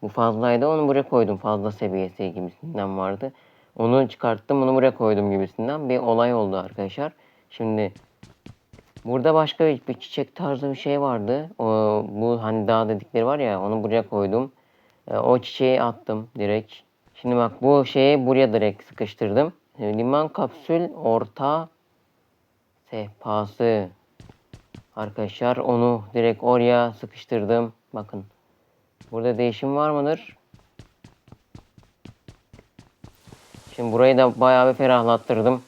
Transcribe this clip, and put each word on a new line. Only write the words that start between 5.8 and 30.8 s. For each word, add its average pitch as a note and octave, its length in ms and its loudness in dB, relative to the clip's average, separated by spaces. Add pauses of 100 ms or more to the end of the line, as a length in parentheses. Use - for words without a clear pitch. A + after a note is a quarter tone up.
bir B2+ 100 0
olay A#2+ 360 2
oldu G2+ 220 -2
arkadaşlar. G2 560 -8 (380)
Şimdi G#2+ 420 -4 (1120)
burada B2+ 300 0
başka D#3 320 2
bir, C#3+ 220 0
bir B2+ 60 -6
çiçek - 420 -10
tarzı C#3+ 340 -4
bir C3+ 60 -6
şey C#3+ 240 -2
vardı. C3 580 -2
O, A#2 60 -6 (440)
bu A2+ 340 -2
hani A2 260 -2
dağ A2+ 200 2
dedikleri A2+ 380 -2
var C#3+ 120 0
ya, G#2 240 -2
onu G#2 200 -4
buraya A2 260 -2
koydum. G#2+ 440 -2 (580)
E, - 60 -4
o B2 220 2
çiçeği C3 440 0
attım A2 460 -6 (100)
direkt. G#2+ 340 -2 (420)
Şimdi B2 220 -2
bak A#2 260 -2
bu C#3 240 4
şeyi C3+ 400 4
buraya C3 260 4
direkt G#2 320 0
sıkıştırdım. A2+ 680 -2 (260)
E, G#2+ 200 -4
liman C#3 300 0
kapsül E3 680 -4
orta D3 720 -2 (1200)
sehpası. G#2+ 1000 -2 (1080)
Arkadaşlar G#2+ 600 -4
onu A#2+ 460 0 (120)
direkt A#2 280 0
oraya A#2+ 500 4
sıkıştırdım. A2+ 800 -4 (200)
Bakın. G#2 320 -12 (880)
Burada A#2 260 -2
değişim B2 380 -2
var D3+ 140 0
mıdır? D3 460 -4 (3500)